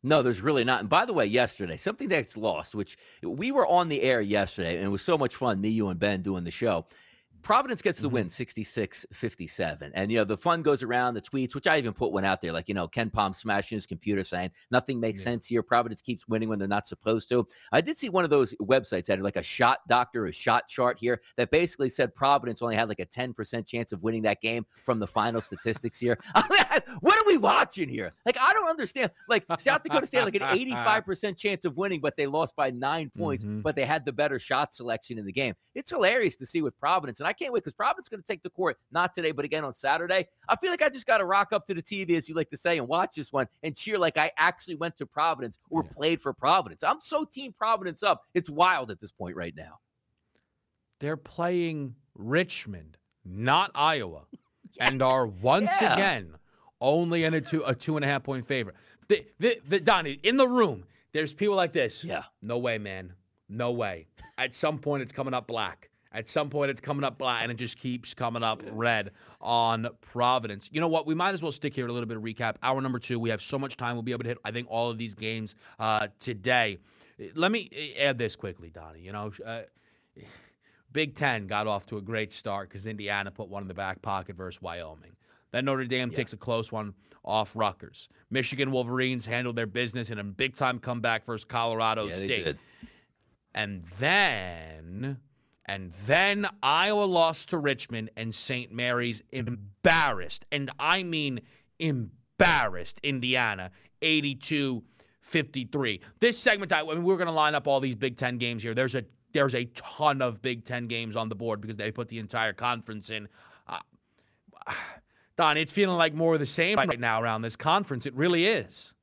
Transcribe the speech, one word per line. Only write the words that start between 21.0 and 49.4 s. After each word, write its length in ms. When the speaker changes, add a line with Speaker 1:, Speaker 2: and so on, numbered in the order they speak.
Speaker 1:
that 140
basically 400
said 240
Providence 480
only 140
had, 140
like, 100
a 60
ten 280
percent 320
chance 260
of 120
winning 180
that 180
game 280
from 160
the 80
final 340
statistics 580
here. 200
<laughs> 140
What 220
are 60
we 100
watching 520
here? 220
Like, 140
I 140
don't 140
understand. 440
Like, 180
South 240
Dakota 220
State 140
had, 60
like, 100
an 80
eighty-five 460
percent 320
chance 280
of 100
winning, 260
but 160
they 100
lost 280
by 140
nine 480
points, 280
Speaker 2:
Mm-hmm. 160
Speaker 1:
but 140
they 100
had 200
the 80
better 240
shot 360
selection 440
in 80
the 60
game. 240
It's 160
hilarious 480
to 80
see 160
with 180
Providence, 400
and 80
I 60
can't 200
wait 100
'cause 100
Providence 340
is 20
gonna 140
take 200
the 60
court, 280
not 220
today, 180
but 140
again 180
on 100
Saturday. 540
I 80
feel 120
like 120
I 80
just 180
gotta 160
rock 300
up 140
to 60
the 80
T 220
V, 140
as 100
you 80
like 140
to 80
say, 200
and 100
watch 280
this 160
one 160
and 120
cheer 220
like 200
I 200
actually 380
went 220
to 80
Providence 540
or 160
Speaker 2:
Yeah. 80
Speaker 1:
played 280
for 120
Providence. 500
I'm 160
so 240
Team 300
Providence 500
up. 300
It's 160
wild 420
at 80
this 140
point 240
right 180